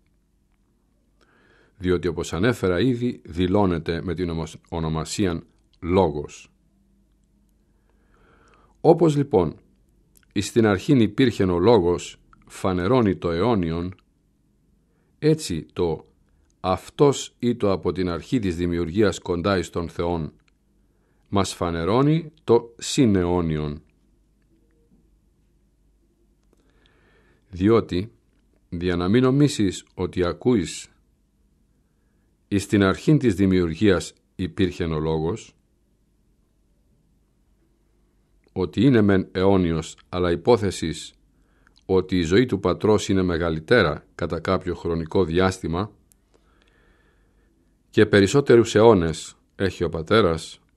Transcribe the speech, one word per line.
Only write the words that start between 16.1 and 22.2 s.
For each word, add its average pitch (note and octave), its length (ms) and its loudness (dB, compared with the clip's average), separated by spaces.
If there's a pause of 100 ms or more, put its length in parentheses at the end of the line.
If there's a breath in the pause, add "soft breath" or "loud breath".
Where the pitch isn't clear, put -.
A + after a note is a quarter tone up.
«Αυτός - 800 0
ήτο A#2 320 0
από F2+ 200 -2
την F2+ 180 -4
αρχή F2 300 -6
της F#2+ 160 -4
δημιουργίας F2 640 -2
κοντά F2+ 380 -2
εις E2+ 120 -4
τον F2 200 -8
Θεόν» E2+ 440 -6 (960)
μας G2 240 -2
φανερώνει A#2+ 760 -2 (120)